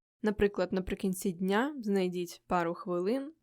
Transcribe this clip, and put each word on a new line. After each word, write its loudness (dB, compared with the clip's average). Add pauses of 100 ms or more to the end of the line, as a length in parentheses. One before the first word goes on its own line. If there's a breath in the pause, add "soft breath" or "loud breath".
(220)
Наприклад, 2
наприкінці -2
дня 0
знайдіть -2
пару 2
хвилин, -2 (120)